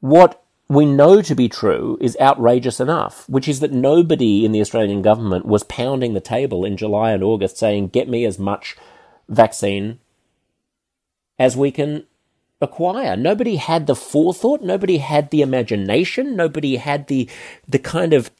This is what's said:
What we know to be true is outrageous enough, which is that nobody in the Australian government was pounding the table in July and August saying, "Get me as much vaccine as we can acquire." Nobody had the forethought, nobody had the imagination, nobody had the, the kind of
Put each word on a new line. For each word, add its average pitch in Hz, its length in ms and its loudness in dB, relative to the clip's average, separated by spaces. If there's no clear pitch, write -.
What 160 440 6
we 147 180 4
know 147 360 8
to 156 120 -2
be 123 140 2
true 104 520 -2
is 117 200 -2
outrageous 127 580 2
enough, - 500 -4
which 135 200 -2
is 139 120 -2
that 143 120 -2
nobody 135 720 2
in 107 80 2
the 107 80 2
Australian 101 420 -2
government 107 440 0
was 104 180 2
pounding 127 500 -4
the 98 60 -4
table 120 440 -4
in 101 120 -4
July 107 360 -2
and 95 120 -2
August 98 320 -2
saying, 104 320 -2
"Get 123 200 -2
me 120 160 -2
as 98 140 -4
much 98 380 -8
vaccine 104 720 -2
as 127 180 2
we 139 160 0
can 151 320 -6
acquire." 175 560 -4
Nobody 202 400 -2
had 160 300 -4
the 131 100 0
forethought, 185 680 -2
nobody 190 360 -2
had 147 320 -2
the 151 100 0
imagination, 131 960 -2
nobody 147 400 -2
had 143 300 -6
the, 131 220 -4
the 131 120 -2
kind 165 340 -2
of 131 280 2